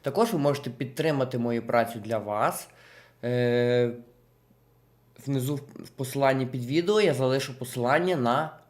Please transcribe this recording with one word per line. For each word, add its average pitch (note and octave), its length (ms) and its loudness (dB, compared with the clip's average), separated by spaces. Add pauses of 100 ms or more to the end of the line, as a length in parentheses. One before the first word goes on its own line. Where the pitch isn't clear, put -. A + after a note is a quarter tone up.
Також G#3+ 320 0
ви E3 60 0
можете C#3 300 0
підтримати C3 680 -2
мою A#2 300 -2
працю A2+ 320 2
для A2 180 -4
вас. G#2+ 500 0 (560)
Е, A#2+ 680 2 (1300)
внизу C3+ 300 -2
в, C3+ 40 -8 (240)
в - 60 -18
посиланні C3+ 560 0
під B2 200 -8
відео F3 360 2
я E3+ 120 2
залишу C3 460 0
посилання C#3 560 0
на C3+ 420 0 (120)